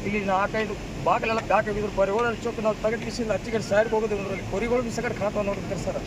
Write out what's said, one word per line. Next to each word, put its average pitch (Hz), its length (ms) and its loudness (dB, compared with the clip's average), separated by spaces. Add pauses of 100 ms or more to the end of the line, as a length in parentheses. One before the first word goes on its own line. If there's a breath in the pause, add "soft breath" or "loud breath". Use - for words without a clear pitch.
ಇಲ್ಲಿ 202 200 0
ನಾಲ್ಕೈದು 196 800 -2
ಬಾಗಿಲೆಲ್ಲ 220 360 2
ಪ್ಯಾಕ್ 214 280 2
ಆಗಿದ್ರು, 208 280 -2
ಪರಿಗಳು 208 480 2
ಚೊಕ್ 226 160 -4
ನಾವು 214 140 2
ತೆಗೆದ್ 220 300 -2
ಕಿಸಿಂದ 220 260 -4
ಅಚ್ಚಿ 196 200 -2
ಕಡೆ 214 120 0
ಸೈಡ್‌ಗೆ 220 320 4
ಹೋಗೋದು 214 220 2
ನೋಡ್ರಿ. 190 340 -4
ಕೊರಿಗಳು 233 320 2
ಬಿ 233 80 -2
ಸಕಟ್ 226 280 -2
ಕಾಣ್ತಾವ 208 240 0
ನೋಡ್ರಿ 196 420 -2
ಸರ್. 185 120 -2 (100)